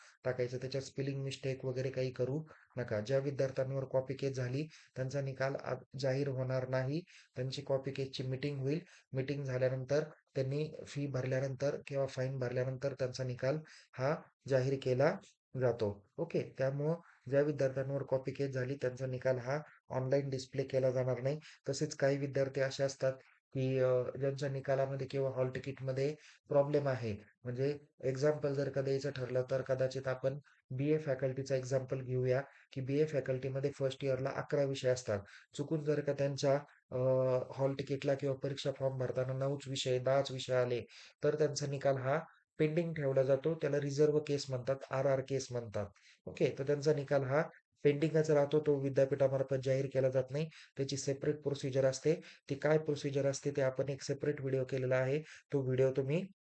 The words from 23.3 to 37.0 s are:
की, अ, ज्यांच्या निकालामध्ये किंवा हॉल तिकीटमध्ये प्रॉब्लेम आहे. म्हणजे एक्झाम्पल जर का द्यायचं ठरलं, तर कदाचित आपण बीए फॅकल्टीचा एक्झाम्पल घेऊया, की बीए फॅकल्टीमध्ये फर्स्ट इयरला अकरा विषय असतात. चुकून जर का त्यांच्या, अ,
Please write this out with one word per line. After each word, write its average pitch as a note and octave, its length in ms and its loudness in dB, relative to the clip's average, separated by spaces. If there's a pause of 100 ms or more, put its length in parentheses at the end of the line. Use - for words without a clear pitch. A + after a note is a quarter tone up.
की, C3 260 0
अ, B2+ 240 4 (180)
ज्यांच्या C#3 280 -2
निकालामध्ये C3+ 580 0
किंवा C3+ 240 0
हॉल B2+ 180 0
तिकीटमध्ये C3+ 640 -2 (340)
प्रॉब्लेम C#3+ 400 4
आहे. A#2 280 -2 (280)
म्हणजे C3+ 340 -2 (260)
एक्झाम्पल C#3 500 0
जर C#3 140 0
का C#3 120 -2
द्यायचं C3+ 300 0
ठरलं, B2+ 400 -2
तर C3+ 120 2
कदाचित C3 460 -2
आपण C3+ 300 -2 (320)
बीए C#3+ 280 2
फॅकल्टीचा C3+ 580 0
एक्झाम्पल C3 440 -2
घेऊया, B2+ 420 2 (300)
की C#3 80 -4
बीए C#3 240 2
फॅकल्टीमध्ये C3+ 640 -2
फर्स्ट C3+ 340 -2
इयरला C3 260 0
अकरा C#3+ 340 0
विषय C3+ 240 0
असतात. A2+ 320 0 (360)
चुकून D3 280 -2
जर D3 160 2
का C#3+ 120 0
त्यांच्या, C#3 420 2 (360)
अ, B2+ 80 -2 (540)